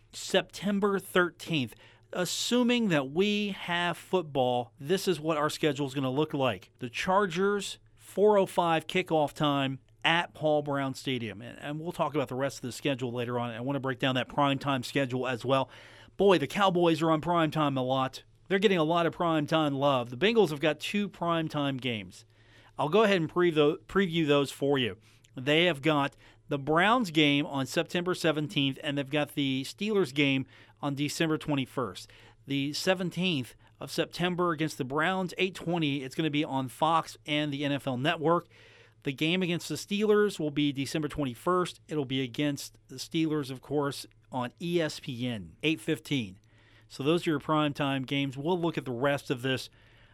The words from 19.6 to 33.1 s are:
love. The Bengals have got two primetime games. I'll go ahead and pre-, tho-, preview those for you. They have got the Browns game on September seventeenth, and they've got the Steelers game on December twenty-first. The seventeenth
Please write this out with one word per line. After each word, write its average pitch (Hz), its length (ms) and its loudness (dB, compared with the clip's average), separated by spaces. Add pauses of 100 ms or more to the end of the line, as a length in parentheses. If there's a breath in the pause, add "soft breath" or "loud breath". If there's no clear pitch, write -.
love. 135 320 2
The 123 80 -10
Bengals 202 320 4
have 147 120 -6
got 151 200 2
two 202 300 -2
primetime 151 680 -2
games. 110 460 -8 (540 soft breath)
I'll 143 100 0
go 208 140 6
ahead 202 180 4
and 151 80 0
pre-, 175 220 2
tho-, 151 360 4
preview 170 400 2
those 143 240 4
for 139 280 2
you. 104 180 -2 (400 soft breath)
They 151 300 4
have 143 160 0
got 143 340 2 (320 soft breath)
the 147 100 -2
Browns 175 520 2
game 147 340 4
on 135 220 -4
September 175 480 -2
seventeenth, 147 680 0
and 143 140 -4
they've 135 140 -4
got 147 240 -2
the 135 300 -2
Steelers 196 500 -2
game 135 320 2 (340 loud breath)
on 143 140 -4
December 151 420 -2
twenty-first. 127 760 -4 (360 loud breath)
The 139 260 -2
seventeenth 180 800 -2 (240 soft breath)